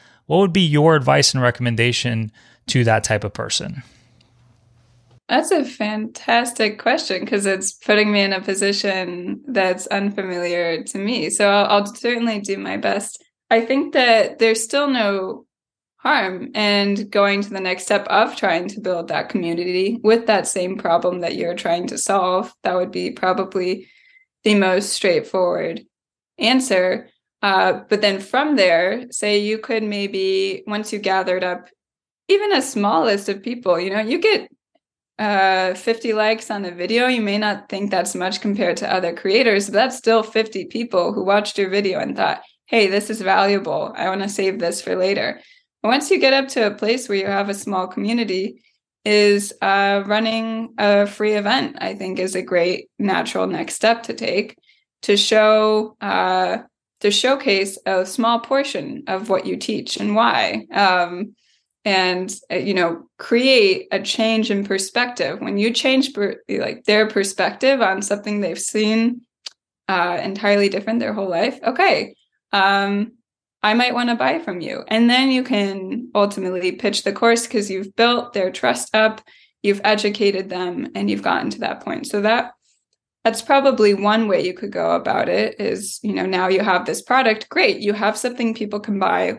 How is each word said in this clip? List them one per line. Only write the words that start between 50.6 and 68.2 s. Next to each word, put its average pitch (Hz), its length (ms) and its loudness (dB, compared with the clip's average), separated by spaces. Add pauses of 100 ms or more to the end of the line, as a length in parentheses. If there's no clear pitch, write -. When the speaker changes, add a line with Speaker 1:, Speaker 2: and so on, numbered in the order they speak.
Speaker 2:
a 202 280 4
free 214 280 -2
event, 214 460 0
I 190 140 -6
think, 190 240 -8
is 185 160 -2
a 185 80 -2
great 175 460 0 (100)
natural 185 480 0
next 165 280 -6
step 233 300 2
to - 100 -10
take - 420 -4 (460)
to 202 140 2
show, 214 840 4
uh, 185 580 0 (440)
to 208 100 2
showcase 208 760 0
a 190 180 0
small 233 360 0
portion 202 640 -4
of 190 220 -6
what 190 180 0
you 185 100 -4
teach - 400 -6
and 208 200 -2
why. 220 560 2
Um, 180 640 0 (520)
and, 185 480 0 (160)
uh, - 60 -4
you 190 160 -2
know, 175 340 -2 (120)
create 233 760 4
a 196 80 0
change 220 500 0
in 196 140 -2
perspective. 196 800 -4
When 196 160 -2
you 214 120 2
change 262 440 0
per-, 202 220 -2 (120)
like, - 360 -4
their 214 220 4
perspective 214 760 0
on 190 180 2
something 208 400 -4